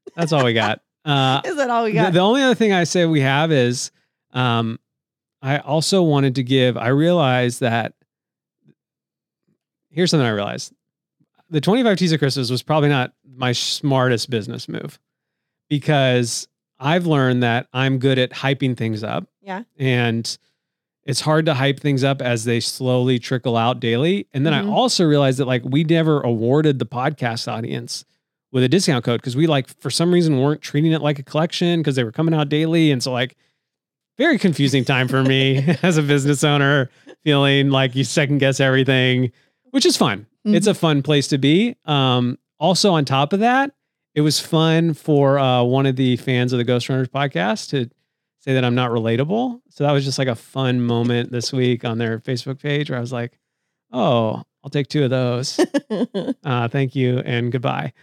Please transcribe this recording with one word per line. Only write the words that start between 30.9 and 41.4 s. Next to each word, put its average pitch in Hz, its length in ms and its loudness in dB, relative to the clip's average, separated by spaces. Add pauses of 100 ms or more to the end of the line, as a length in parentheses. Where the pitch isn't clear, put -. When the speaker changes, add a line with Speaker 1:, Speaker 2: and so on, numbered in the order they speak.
Speaker 1:
it 160 100 0
like 147 160 0
a 139 60 -12
collection 170 600 -2
'cause 143 120 -2
they 127 80 0
were 110 80 -4
coming 160 240 0
out 151 140 -2
daily. 160 420 2
And 123 100 0
so, 131 100 -4
like, 127 240 -4 (800)
very 277 220 2
confusing 139 480 2
time 127 220 2
for 131 160 0
me 135 340 2
<laughs> 139 240 0
as 170 160 2
a 156 60 2
business 143 400 0
owner, 143 480 2 (320)
feeling 139 480 2
like 131 240 0
you 135 80 0
second 143 340 0
guess 135 220 2
everything, 131 720 2 (400)
which 277 160 2
is 302 100 2
fun. 190 300 0 (180)
It's 208 220 2
a 202 40 4
Speaker 2:
Mm-hmm. 160 80 -4
Speaker 1:
fun 151 220 2
place 147 280 0
to 143 100 0
be. 175 360 2 (100)